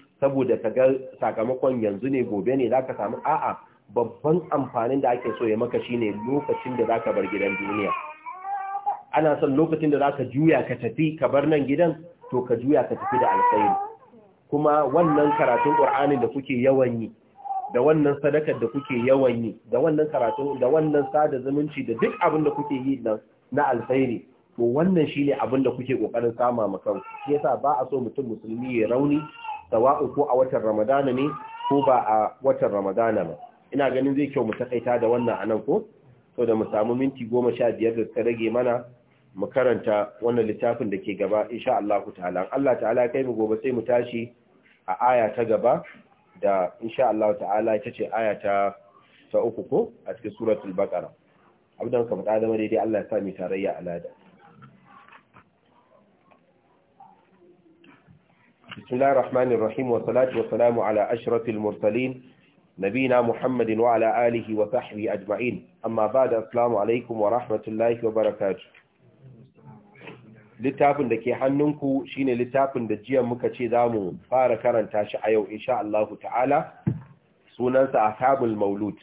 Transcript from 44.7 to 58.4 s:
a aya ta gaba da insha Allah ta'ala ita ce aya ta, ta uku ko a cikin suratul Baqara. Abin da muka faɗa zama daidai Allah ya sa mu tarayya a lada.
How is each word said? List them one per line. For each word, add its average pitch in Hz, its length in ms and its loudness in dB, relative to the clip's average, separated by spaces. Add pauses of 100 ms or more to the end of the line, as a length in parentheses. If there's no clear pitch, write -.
a - 80 -4 (100)
aya 120 300 4
ta 117 80 0
gaba 110 400 2 (580)
da 95 280 0 (120)
insha 117 320 -2
Allah 107 240 2
ta'ala 107 400 0
ita 113 160 -8
ce 110 160 -6
aya 107 320 0
ta, 101 320 0 (560)
ta 107 80 2
uku 92 320 -2
ko 190 220 0 (120)
a - 140 -10
cikin 107 160 -12
suratul 107 400 -2
Baqara. 92 340 -4 (720)
Abin 120 140 -6
da 123 80 2
muka 110 160 -4
faɗa 107 220 0
zama 110 180 0
daidai 107 240 0
Allah 107 200 0
ya - 60 -10
sa 107 140 -2
mu 95 80 -6
tarayya 95 480 -4
a 85 80 -14
lada. 85 220 -10 (4000)